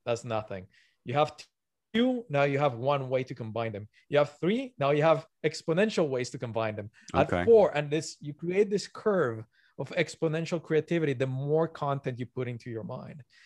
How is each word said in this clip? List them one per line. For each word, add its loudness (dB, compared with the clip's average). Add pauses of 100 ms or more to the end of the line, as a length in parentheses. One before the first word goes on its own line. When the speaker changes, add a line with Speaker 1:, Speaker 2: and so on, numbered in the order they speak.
Speaker 1:
that's -2
nothing. -6 (380)
You -6
have 2 (600)
two, 2
now 2
you 2
have 2
one 0
way 0
to -10
combine -6
them. -10 (220)
You 4
have 2
three, -2
now 2
you 2
have 4 (200)
exponential 0
ways -2
to -10
combine -4
them. -10 (240)
At 2
Speaker 2:
Okay. 2
Speaker 1:
four, 8
and -2
this, -4
you -10
create 0
this -2
curve 0 (340)
of -6
exponential -2
creativity 0
the 0
more 0
content -4
you -6
put -8
into -10
your -8
mind. -12 (220)